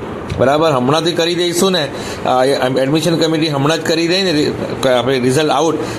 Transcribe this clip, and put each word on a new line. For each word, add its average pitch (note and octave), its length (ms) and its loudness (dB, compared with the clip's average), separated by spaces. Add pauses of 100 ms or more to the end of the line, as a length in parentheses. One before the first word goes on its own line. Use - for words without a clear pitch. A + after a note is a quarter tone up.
(380)
બરાબર, D3+ 340 4
હમણાંથી D3 400 0
કરી E3 240 -2
દઈશું F3 360 0
ને, D#3+ 160 0 (420)
આ, B2+ 160 4 (340)
એડમિશન D#3 360 0
કમિટી D#3+ 320 0
હમણાં D3 300 0
જ D3+ 40 -6
કરી E3 260 0
દે F#3 140 0
ને, F#3+ 100 0
રિ-, C3+ 580 -2
આપણે B2+ 300 2
રિઝલ્ટ C3+ 320 2
આઉટ, D3+ 240 0 (240)